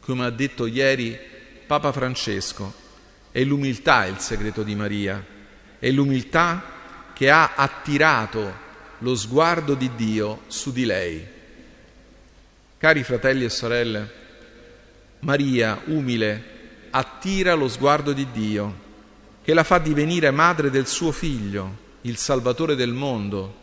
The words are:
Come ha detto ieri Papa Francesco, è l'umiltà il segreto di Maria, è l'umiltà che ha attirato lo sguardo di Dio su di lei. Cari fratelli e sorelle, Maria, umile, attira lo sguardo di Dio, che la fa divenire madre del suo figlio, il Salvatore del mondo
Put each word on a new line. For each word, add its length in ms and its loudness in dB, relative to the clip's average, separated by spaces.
Come 240 -4
ha 60 0
detto 340 -4
ieri 540 0
Papa 260 0
Francesco, 800 -4
è 140 0
l'umiltà 600 2
il 120 -6
segreto 440 -4
di 120 -4
Maria, 500 -4
è 120 0
l'umiltà 800 0
che 80 6
ha 240 6
attirato 960 0
lo 160 0
sguardo 600 2
di 200 -2
Dio 540 0
su 240 -6
di 120 -2
lei. 400 -2
Cari 280 4
fratelli 400 2
e 40 -2
sorelle, 600 -2
Maria, 640 2
umile, 580 0
attira 640 0
lo 140 2
sguardo 440 2
di 200 -2
Dio, 440 -2
che 100 2
la 80 6
fa 160 4
divenire 540 2
madre 360 4
del 200 0
suo 240 -2
figlio, 640 -4
il 160 -6
Salvatore 580 0
del 180 0
mondo 720 -4